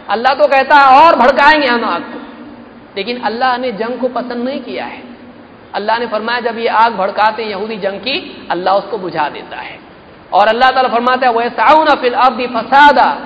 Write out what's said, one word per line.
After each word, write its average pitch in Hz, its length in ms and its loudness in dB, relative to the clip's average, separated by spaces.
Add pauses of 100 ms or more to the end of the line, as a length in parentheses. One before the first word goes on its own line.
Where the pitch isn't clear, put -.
اللہ 226 220 -2
تو 285 200 2
کہتا 269 280 4
ہے 269 200 8
اور 320 180 8
بھڑکائیں 285 480 4
گے 277 40 0
ہم 233 180 -2
آگ 175 160 -4 (120)
کو، - 60 -12 (760)
لیکن 214 280 -8
اللہ 240 360 -2
نے 254 120 -6
جنگ 226 300 -6
کو 247 120 -2
پسند 240 320 -8
نہیں 277 200 -6
کیا 151 260 -10
ہے۔ - 100 -16 (720)
اللہ 208 260 -4
نے 240 120 -6
فرمایا 226 300 -4
جب 233 180 -4
یہ 226 120 -2
آگ 226 260 2
بھڑکاتے 208 480 -2
ہیں 214 60 -8
یہودی 214 260 -8
جنگ 196 280 -6
کی، 277 280 -6 (160)
اللہ 180 220 -2
اس 196 200 0
کو 233 60 -6
بجھا 160 380 -6
دیتا 123 300 -14
ہے۔ - 120 -16 (540)
اور 202 160 4
اللہ 226 180 2
تعالیٰ 262 260 2
فرماتا 254 380 0
ہے، 240 40 2
"وَيَسْعَوْنَ 240 580 2 (100)
فِي 247 80 0
الْأَرْضِ 240 380 0
فَسَادًا"، 247 800 4